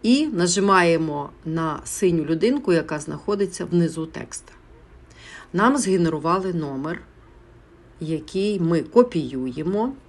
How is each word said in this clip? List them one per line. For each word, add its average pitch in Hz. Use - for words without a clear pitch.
І 269
нажимаємо 175
на 160
синю 175
людинку, 185
яка 156
знаходиться 180
внизу 165
текста. -
Нам 233
згенерували 175
номер, 147
який 175
ми 165
копіюємо 156